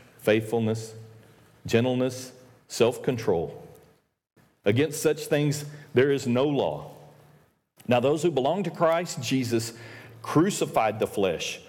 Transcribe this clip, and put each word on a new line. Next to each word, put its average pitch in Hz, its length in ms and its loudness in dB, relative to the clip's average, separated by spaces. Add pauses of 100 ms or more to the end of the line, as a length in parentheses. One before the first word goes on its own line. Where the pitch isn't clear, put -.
(200)
faithfulness, 110 720 0 (720)
gentleness, 123 640 0 (360)
self-control. 113 960 -2 (1000)
Against 127 360 2
such 151 260 0
things 147 380 0 (280)
there 135 180 6
is 127 160 -2
no 123 180 2
law. 95 460 -2 (960)
Now 123 120 4
those 147 240 2
who 175 80 2
belong 147 320 0
to 170 80 -6
Christ 170 500 0
Jesus 117 520 0 (480)
crucified 151 800 0
the 101 80 0
flesh 90 600 -2